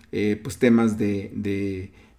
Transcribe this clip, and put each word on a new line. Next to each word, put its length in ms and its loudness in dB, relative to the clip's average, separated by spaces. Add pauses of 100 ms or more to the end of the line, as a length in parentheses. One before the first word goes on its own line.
(140)
Eh, 280 0
pues 160 -10
temas 400 4
de, 380 -2
de, 560 -4 (260)